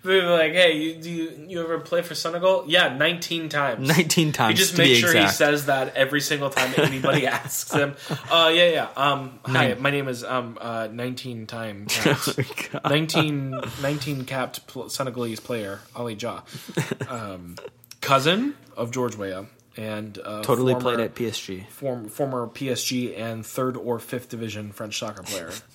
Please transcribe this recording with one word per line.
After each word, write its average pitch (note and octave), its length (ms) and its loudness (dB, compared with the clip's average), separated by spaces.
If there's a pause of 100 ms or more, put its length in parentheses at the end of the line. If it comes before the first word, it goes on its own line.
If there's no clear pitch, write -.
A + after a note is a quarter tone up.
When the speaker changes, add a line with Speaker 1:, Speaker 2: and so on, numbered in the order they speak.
Speaker 1:
They're F#3 260 4
like, D#3+ 240 6
"Hey, E3+ 240 6
you, D#3+ 240 -4
do E3 100 -10
you, D#3+ 360 -6
you F3 160 -6
ever E3 160 -2
play E3+ 240 -2
for E3+ 120 -8
Senegal?" F3 520 2
"Yeah, D#3+ 280 4
nineteen E3 540 0
times." C3+ 380 0
Speaker 2:
Nineteen D#3 440 4
times, A#2 220 4
Speaker 1:
He D3 100 6
just - 120 2
Speaker 2:
to E3+ 60 4
be D3+ 80 8
Speaker 1:
makes A#2+ 100 8
sure A2+ 140 4
he A#2 60 6
Speaker 2:
exact. G2 180 4
Speaker 1:
says D3 300 4
that C3+ 280 0
every C3+ 260 2
single C#3 300 0
time B2+ 260 2
anybody C3+ 500 2
Speaker 2:
<laughs> A#2+ 140 0
Speaker 1:
asks - 320 -6
him. C#3+ 220 2 (360)
"Uh, D#3+ 220 8
yeah, F3 160 8
yeah. C#3+ 260 0
Um, C3+ 500 0
hi, C3 240 4
Speaker 2:
Nin- B2 120 -4
Speaker 1:
my C#3 80 2
name C#3 180 0
is, A#2+ 160 -6
um, A#2 380 -4
uh, A2+ 300 -6
nineteen A#2+ 560 -8
time G#2+ 380 -10
Speaker 2:
<laughs> G#2 40 -12
Speaker 1:
capped, - 480 2
Speaker 2:
Oh, C3 60 0 (300)
God. C#3 180 -2
Speaker 1:
nineteen, D3+ 640 0 (260)
nineteen C#3 440 -4
capped B2+ 420 -6
pl-, A2+ 220 -12
Senegalese A#2+ 500 -6
player, G#2 400 -8 (160)
Ali A#2+ 200 -6
Jah. G2+ 280 -10 (320)
Speaker 2:
<laughs> C3+ 340 -4
Speaker 1:
Um, F#2+ 460 -10 (460)
cousin F3 540 2 (220)
of A#2 140 -4
George B2 240 -2
Weah G2 320 -8 (300)
and, G#2+ 460 -8
uh, G#2+ 200 -8
Speaker 2:
Totally B2+ 300 4
Speaker 1:
former B2 80 0 (140)
Speaker 2:
played A#2 40 0
at A2 160 -2
P A#2+ 120 -2
S G#2+ 120 -4
G. F#2+ 300 -10
Speaker 1:
form-, B2 400 -8
former C3 380 -4
P C3+ 220 -8
S A#2 140 -2
G B2 320 -2
and A2+ 300 -6
third B2+ 320 -2
or A#2 220 -4
fifth A#2+ 300 -8
division G#2+ 420 -8
French G#2+ 280 -10
soccer G#2 240 -8
player. F2 320 -8
<laughs> - 60 -14 (140)